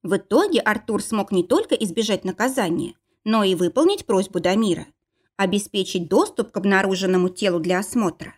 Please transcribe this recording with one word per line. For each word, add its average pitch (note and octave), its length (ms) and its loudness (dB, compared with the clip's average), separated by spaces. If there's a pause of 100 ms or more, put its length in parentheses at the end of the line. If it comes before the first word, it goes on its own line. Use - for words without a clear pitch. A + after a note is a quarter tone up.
В G3+ 140 -2
итоге D4 440 2
Артур G#3 420 -2
смог G3+ 300 -4
не F3+ 100 2
только D4+ 320 0
избежать A3 500 -2
наказания, F#3+ 720 -2 (300)
но A3 200 2
и F#3+ 100 2
выполнить C4 520 0
просьбу F#3+ 340 0
Дамира – F#3 460 0 (500)
обеспечить G3 720 -2
доступ A#3 440 0
к - 40 -8
обнаруженному F#3+ 720 2
телу F3+ 320 -2
для F3+ 200 0
осмотра. - 580 -4